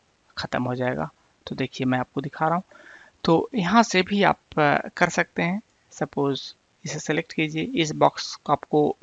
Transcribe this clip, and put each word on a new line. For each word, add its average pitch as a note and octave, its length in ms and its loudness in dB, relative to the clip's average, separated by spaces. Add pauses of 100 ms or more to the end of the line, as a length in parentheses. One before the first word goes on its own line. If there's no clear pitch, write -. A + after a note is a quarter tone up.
(380)
ख़त्म - 260 -4
हो B2 120 -4
जाएगा। B2+ 340 -4 (380)
तो D3 80 -8
देखिए, C3 320 -4
मैं B2+ 120 2
आपको C3+ 220 -6
दिखा D3+ 240 -4
रहा D#3+ 100 2
हूँ। F#3 80 -2 (600)
तो - 320 2
यहाँ G#3 280 4
से F#3 180 2
भी G3+ 220 0
आप, - 360 0
आ, D3 180 4
कर - 320 0
सकते F3 340 -2
हैं। F#3 180 -2 (300)
Suppose C#3 640 -4 (300)
इसे D3+ 140 -6
select D#3+ 340 -4
कीजिए, D#3 300 -2
इस E3+ 280 -2
box D3 440 0
को - 160 -6
आपको D3+ 520 2